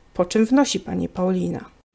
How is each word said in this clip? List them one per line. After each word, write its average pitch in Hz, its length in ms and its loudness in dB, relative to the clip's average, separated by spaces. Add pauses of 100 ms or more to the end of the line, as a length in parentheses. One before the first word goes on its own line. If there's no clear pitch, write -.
(140)
po 180 100 0
czym 220 220 2
wnosi 254 340 2
pani 170 280 -4
Paulina. 185 560 -4 (300)